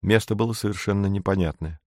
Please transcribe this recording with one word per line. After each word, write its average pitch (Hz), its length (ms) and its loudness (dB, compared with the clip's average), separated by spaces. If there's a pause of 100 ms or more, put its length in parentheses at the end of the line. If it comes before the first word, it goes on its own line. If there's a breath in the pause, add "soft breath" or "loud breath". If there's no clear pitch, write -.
Место 110 320 4
было 113 180 0
совершенно 101 540 -2
непонятное. 90 800 -2